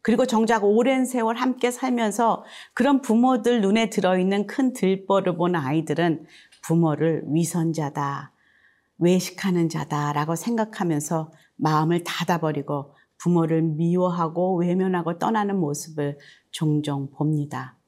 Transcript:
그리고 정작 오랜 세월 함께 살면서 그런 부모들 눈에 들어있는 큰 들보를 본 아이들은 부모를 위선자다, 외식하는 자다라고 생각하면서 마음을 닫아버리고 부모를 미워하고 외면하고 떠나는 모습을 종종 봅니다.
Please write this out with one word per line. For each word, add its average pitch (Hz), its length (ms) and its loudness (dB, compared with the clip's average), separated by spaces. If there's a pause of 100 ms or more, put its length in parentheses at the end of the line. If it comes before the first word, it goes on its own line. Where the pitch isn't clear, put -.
그리고 233 240 2
정작 220 400 2
오랜 233 400 4
세월 240 320 -2
함께 247 340 0
살면서 233 720 0 (280)
그런 269 300 2
부모들 240 580 2
눈에 208 300 2
들어있는 185 560 2
큰 254 260 0
들보를 190 640 0
본 175 200 0
아이들은 156 680 0 (380)
부모를 160 640 2
위선자다, 151 1040 -2 (640)
외식하는 180 720 2
자다라고 147 680 -2
생각하면서 170 960 -2 (240)
마음을 156 460 2
닫아버리고 151 920 -4 (220)
부모를 165 460 2
미워하고 170 960 0
외면하고 175 600 0
떠나는 202 380 0
모습을 147 600 -4 (320)
종종 147 600 -2
봅니다. 147 680 -4 (120)